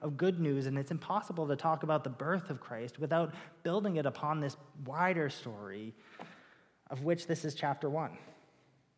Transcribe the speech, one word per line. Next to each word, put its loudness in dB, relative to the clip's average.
of -2
good 4
news, 4
and 0
it's -2
impossible -2
to 4
talk 2
about 2
the -4
birth 0
of -4
Christ -8
without 2
building 2
it 2
upon 0
this -2
wider 2
story -8
of -4
which 2
this 0
is -2
chapter 0
one. -2